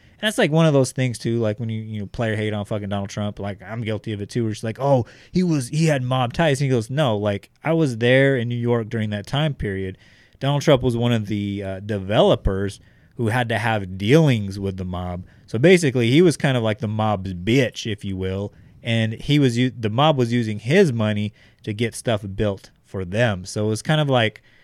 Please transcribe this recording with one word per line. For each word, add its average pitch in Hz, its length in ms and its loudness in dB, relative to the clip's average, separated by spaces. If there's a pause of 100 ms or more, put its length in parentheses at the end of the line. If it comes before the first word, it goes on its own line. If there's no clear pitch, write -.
(200)
And 214 80 -2
that's, 220 100 -6
like, 170 140 2
one 165 140 4
of 151 60 4
those 135 200 4
things, 127 260 -2
too, 117 220 -2
like, 107 180 -2
when 113 120 -6
you, 110 120 -6
you 110 180 -8
know, 98 60 -8
player 110 300 -2
hate 107 160 -2
on 104 140 -4
fucking 104 220 -6
Donald 101 220 -4
Trump. 104 300 -6
Like, 98 220 -8
I'm 120 200 -10
guilty 107 300 -6
of 101 80 -6
it, 101 100 -8
too, 120 140 -2
where 107 80 -2
it's - 100 -10
like, 113 160 -6
"Oh, 135 280 2 (260)
he 180 100 2
was, 147 280 0
he 156 160 0
had 143 180 2
mob 127 300 -2
ties." 143 260 2
And 143 60 0
he 131 40 0
goes, 117 200 0
"No, 127 260 0
like, 101 340 -2 (140)
I 151 80 0
was 143 260 2
there 131 380 4
in 120 120 -2
New 120 60 -4
York 117 360 0
during 107 200 -2
that 104 160 -6
time 143 280 -2
period." 95 440 -6 (420)
Donald 139 220 0
Trump 131 200 4
was 120 140 0
one 120 160 2
of 107 140 -2
the, 101 380 -4
uh, 95 160 -8
developers 101 960 0 (380)
who 117 120 -2
had 120 200 -2
to 113 100 -2
have 104 380 -2
dealings 107 640 2
with 98 180 -4
the 95 80 -8
mob. 90 400 -6 (220)
So 113 120 -6
basically, 135 520 4
he 147 100 6
was 175 160 6
kind 135 200 0
of 117 80 0
like 107 160 0
the 110 80 -4
mob's 107 440 -2
bitch, 110 580 0
if 101 140 -8
you 95 120 -6
will. 95 360 -4 (300)
And 113 320 0
he 147 240 0
was 127 180 4
u-, 127 140 2
the 110 200 -4
mob 139 280 2
was 117 140 2
using 110 260 -2
his 151 340 4
money 107 400 -2 (300)
to 110 100 -6
get 107 220 -4
stuff 107 300 -4 (100)
built 101 360 -4 (140)
for 95 200 -8
them. 98 400 -2
So 104 220 -4
it - 20 0
was 107 140 -2
kind 156 180 0
of 143 100 0
like 117 320 2 (220)